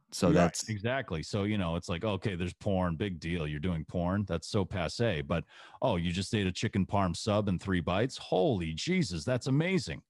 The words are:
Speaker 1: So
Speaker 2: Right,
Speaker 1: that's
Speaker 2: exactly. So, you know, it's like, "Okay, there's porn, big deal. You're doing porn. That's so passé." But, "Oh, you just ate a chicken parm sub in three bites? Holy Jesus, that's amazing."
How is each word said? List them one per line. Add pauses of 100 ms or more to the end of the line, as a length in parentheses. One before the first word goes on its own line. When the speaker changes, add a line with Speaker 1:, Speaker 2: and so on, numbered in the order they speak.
(120)
Speaker 1:
So
Speaker 2:
Right,
Speaker 1:
that's
Speaker 2:
exactly.
So,
you
know,
it's
like,
"Okay,
there's
porn,
big
deal.
You're
doing
porn.
That's
so
passé."
But, (400)
"Oh,
you
just
ate
a
chicken
parm
sub
in
three
bites?
Holy
Jesus,
that's
amazing."